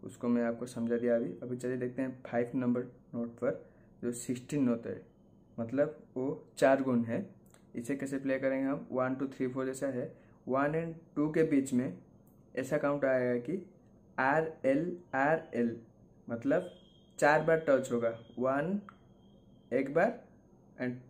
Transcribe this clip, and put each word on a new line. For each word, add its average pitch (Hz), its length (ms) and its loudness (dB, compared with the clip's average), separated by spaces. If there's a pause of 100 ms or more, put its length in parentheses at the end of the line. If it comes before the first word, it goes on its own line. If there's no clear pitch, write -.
उसको 120 240 -6
मैं 120 160 2
आपको 117 220 -2
समझा 117 300 -2
दिया 117 200 2
अभी। 139 160 0 (100)
अभी 123 140 -6
चलिए 127 200 -4
देखते 123 260 -4
हैं 127 240 -6
फ़ाइव 120 280 0
नंबर 123 280 2 (320)
नोट 117 240 -6
पर 139 260 -2 (380)
जो 120 100 -2
सिक्सटीन 135 500 -2
नोट 120 240 2
है, 95 140 -8 (580)
मतलब 131 400 0 (160)
वो 131 440 -6
चार 135 240 6
गुण 123 220 2
है। 131 200 -4 (520)
इसे 135 200 -6
कैसे 135 220 -6
play 135 200 0
करेंगे 135 300 0
हम, 139 240 -4
वन, 127 220 0
टू, 135 120 -4
थ्री, 131 220 -2
फ़ोर 131 180 -2
जैसा 131 200 -4
है। 123 260 -4 (360)
One 139 260 2
and 165 200 -2 (220)
two 147 140 2
के 160 120 4
बीच 143 300 2
में 123 260 0 (580)
ऐसा 135 220 -2
count 143 260 0
आएगा 123 360 2
कि 175 220 -4 (560)
आर 156 340 2 (120)
एल 156 320 2 (180)
आर 151 280 4 (120)
एल, 117 220 0 (520)
मतलब 139 420 0 (480)
चार 156 240 6
बार 160 260 4
touch 127 240 4
होगा, 117 180 2 (280)
वन 147 420 0 (920)
एक 135 220 0
बार 202 240 4 (600)
and 127 180 -4 (140)